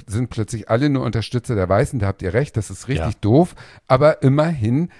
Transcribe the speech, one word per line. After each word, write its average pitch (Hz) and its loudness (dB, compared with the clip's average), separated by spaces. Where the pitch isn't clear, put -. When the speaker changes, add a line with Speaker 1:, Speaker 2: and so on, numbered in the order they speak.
Speaker 1:
sind 113 -4
plötzlich 110 -8
alle 127 2
nur 131 0
Unterstützer 117 -4
der 92 0
Weißen, 117 0
da 98 -2
habt 98 -6
ihr 90 -4
recht, 139 -2
das 107 -4
ist - -16
richtig 82 -2
Speaker 2:
Ja. - -20
Speaker 1:
doof. 131 4
Aber 143 2
immerhin 147 2